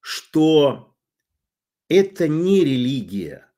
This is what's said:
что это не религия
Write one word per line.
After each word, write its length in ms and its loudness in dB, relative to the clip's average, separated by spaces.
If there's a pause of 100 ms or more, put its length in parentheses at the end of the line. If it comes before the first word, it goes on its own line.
что 920 0 (920)
это 380 0
не 360 0
религия 840 -4 (100)